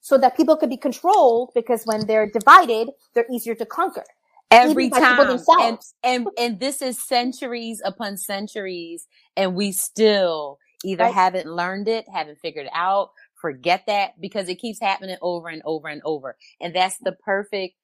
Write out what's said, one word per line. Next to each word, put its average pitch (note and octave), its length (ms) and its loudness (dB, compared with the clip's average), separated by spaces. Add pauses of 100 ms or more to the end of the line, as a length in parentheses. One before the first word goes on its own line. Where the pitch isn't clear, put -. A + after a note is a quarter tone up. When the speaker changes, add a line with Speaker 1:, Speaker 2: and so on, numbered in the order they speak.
Speaker 1:
so C4+ 160 2
that B3+ 180 4
people D#4 220 4
could D4+ 120 0
be B3+ 80 -4
controlled, C4 760 2
because A#3 300 -2
when G#3+ 220 -2
they're G#3+ 220 0
divided, A#3+ 600 6 (240)
they're A#3 180 0
easier A#3 240 -6
to A3 100 -10
conquer. - 380 -6 (480)
Speaker 2:
Every C4 360 6
Speaker 1:
Even B3+ 140 2
by B3+ 80 6
people C4 160 6
Speaker 2:
time. - 20 -2 (100)
Speaker 1:
themselves. B3 640 2
Speaker 2:
And, B3 240 -2
and, - 0 - (100)
and A#3 220 -4
this C4 220 -6
is B3+ 200 -8
centuries A#3+ 840 -4
upon G3+ 320 -8
centuries, F#3+ 920 -10 (300)
and F#3+ 180 -2
we G3+ 160 -2
still F3+ 880 0 (240)
either F3+ 220 0
Speaker 1:
Right. F#3 80 0
Speaker 2:
haven't F#3 340 2
learned F3+ 400 -6
it, A3+ 260 -4
haven't D3+ 260 -10
figured D3+ 260 -10
it - 100 -12
out, F#3+ 360 -2 (240)
forget E3 520 -2
that, G3+ 320 -2
because F#3+ 300 -8
it F#3 60 -6
keeps A3+ 260 -10
happening F#3+ 400 -4
over E3+ 260 -6
and D#3+ 160 -14
over D#3 240 -6
and D3+ 160 -12
over. C#3 320 -8 (240)
And E3+ 160 -10
that's F#3 240 0
the F#3 140 -4
perfect G3 720 -6